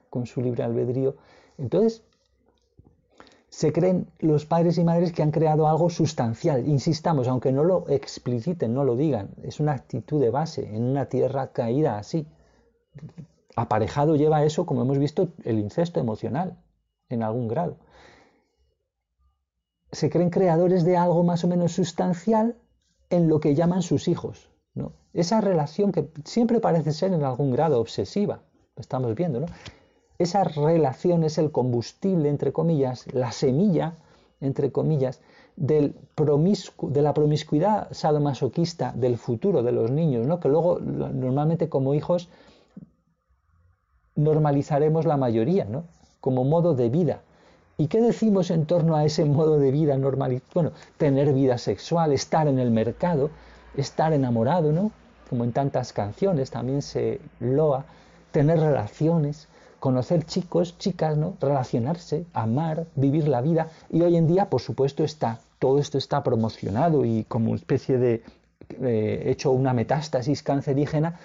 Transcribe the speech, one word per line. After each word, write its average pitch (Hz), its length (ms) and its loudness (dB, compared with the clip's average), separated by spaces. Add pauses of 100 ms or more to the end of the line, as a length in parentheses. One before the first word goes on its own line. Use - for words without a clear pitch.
con 123 160 -6
su 123 160 -6
libre 120 220 -2
albedrío. 123 520 -2 (420)
Entonces, 185 460 0 (1500)
se 151 180 0
creen 180 360 0 (100)
los 151 300 0
padres 170 320 2
y 170 40 2
madres 170 300 2
que - 80 -2
han 151 80 2
creado 156 380 2
algo 160 240 2
sustancial, 151 760 -2
insistamos, 147 600 0
aunque 127 240 0
no 139 120 2
lo 175 240 2
expliciten, 123 840 -4
no 139 100 -2
lo 123 120 0
digan, 123 340 -2 (140)
es - 160 -10
una 151 140 0
actitud 131 460 -6
de 117 120 2
base 143 440 -4
en 113 80 -2
una 131 220 0
tierra 127 460 -2
caída 120 480 2
así. 151 260 -4 (1300)
Aparejado 117 600 0
lleva 151 280 4
eso, 156 220 0
como 139 160 -2
hemos 135 160 0
visto, 147 320 0 (140)
el 113 160 0
incesto 170 400 -2
emocional, 117 580 -4 (520)
en 117 120 -4
algún 113 260 -4
grado. 160 300 -4 (2250)
Se 151 180 -4
creen 170 220 0
creadores 180 520 2
de 180 140 2
algo 175 260 2
más 175 200 0
o - 40 0
menos 175 260 0
sustancial 196 840 -2 (560)
en 175 180 4
lo 156 100 4
que 156 140 2
llaman 170 300 2
sus - 240 -2
hijos, - 420 -6 (240)
¿no? - 200 -10 (200)
Esa 175 280 0
relación 185 500 0
que 147 180 -2 (160)
siempre 233 340 0
parece 165 320 0
ser 185 220 -2
en 151 100 0
algún 131 280 0
grado 143 280 2
obsesiva, 117 640 -4 (340)
lo - 60 -14
estamos 127 320 -4
viendo, 135 260 -4
¿no? 156 60 -4 (760)
Esa 185 220 2
relación 160 800 2
es 151 120 -4
el 156 140 2
combustible, 143 800 0
entre 139 240 -2
comillas, 143 600 0
la 123 200 -2
semilla, 156 640 2 (420)
entre 135 320 -2
comillas, 135 480 0 (380)
del 147 380 2 (200)
promiscu-, 156 760 0
de 143 120 2
la 147 120 2
promiscuidad 151 800 0
sadomasoquista 147 1040 -2
del 123 220 0
futuro 131 460 0
de 120 100 0
los 117 180 0
niños, 135 340 0
¿no? 175 140 0
Que 170 80 -2
luego, 160 320 2
lo-, 139 300 -6
normalmente 143 580 0
como 135 260 0
hijos, 175 360 -2 (1900)
normalizaremos 151 920 2
la 151 120 2
mayoría, 127 480 2
¿no? 123 180 -8 (380)
Como 131 240 0
modo 165 280 2
de 123 160 0
vida. 147 320 0 (560)
¿Y 151 100 0
qué 220 140 0
decimos 220 480 2
en 165 160 0
torno 165 300 2
a 151 80 2
ese 156 220 0
modo 151 340 4
de 139 120 4
vida 143 260 2
normali-, 135 440 -2 (120)
bueno, 175 180 0 (260)
tener 143 360 2
vida 131 240 2
sexual, 156 560 -2
estar 156 340 0
en 131 120 2
el 123 120 2
mercado, 131 580 0 (460)
estar 160 380 -2
enamorado, 135 580 2
¿no? 190 200 0 (380)
Como 120 140 -4
en 120 80 -2
tantas 139 400 -2
canciones 135 580 -2
también 131 320 -4
se 117 380 -4 (220)
loa, 139 440 0 (460)
tener 160 280 4
relaciones, 147 920 0 (300)
conocer 131 440 0
chicos, - 540 -4
chicas, 156 400 -2
¿no? 170 240 -2
Relacionarse, 143 920 -2
amar, 156 540 -2 (100)
vivir 139 320 0
la 123 140 0
vida. 160 260 0 (220)
Y 165 120 2
hoy 170 140 4
en 165 120 4
día, 190 220 2
por 127 120 0
supuesto, 135 420 -2
está, 117 360 -4 (200)
todo 135 200 2
esto 139 180 -2
está 135 260 -2
promocionado 120 800 0
y 113 220 0
como 117 220 -2
una 113 100 0
especie 131 400 -2
de, 120 260 2 (560)
eh, 110 460 -2
hecho - 260 -2
una 131 220 0
metástasis 131 680 -2
cancerígena 147 840 -2